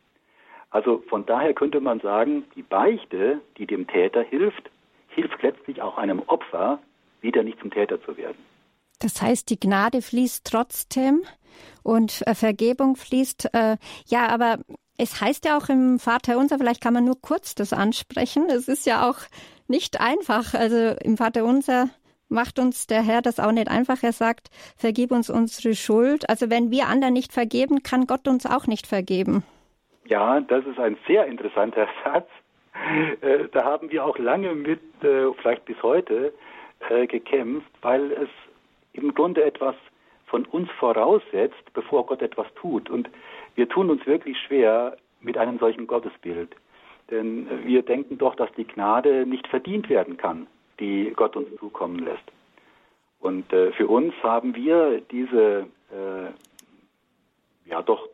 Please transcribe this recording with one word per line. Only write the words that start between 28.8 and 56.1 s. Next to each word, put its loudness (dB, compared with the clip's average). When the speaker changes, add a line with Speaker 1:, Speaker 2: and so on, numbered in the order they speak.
Speaker 2:
vergeben. 0
Speaker 1:
Ja, 4
das 0
ist -8
ein 0
sehr 6
interessanter 0
<laughs> -8
Satz. 0
Äh, 2
da 2
haben -2
wir -2
auch -2
lange 0
mit, -4
äh, 4
vielleicht 0
bis -10
heute, 0
äh, 2
gekämpft, -4
weil 0
es -4
im -4
Grunde 2
etwas 0
von -2
uns -4
voraussetzt, 2
bevor -2
Gott -4
etwas -6
tut. -6
Und -4
wir 2
tun 2
uns 0
wirklich 0
schwer 2
mit -6
einem -2
solchen 0
Gottesbild. -6
Denn -6
wir 4
denken -4
doch, 0
dass -2
die -8
Gnade 2
nicht -6
verdient -4
werden 0
kann, -6
die -2
Gott 0
uns -6
zukommen -8
lässt. -8
Und, -4
äh, 4
für 0
uns 2
haben 0
wir 2
diese, 2
äh, -16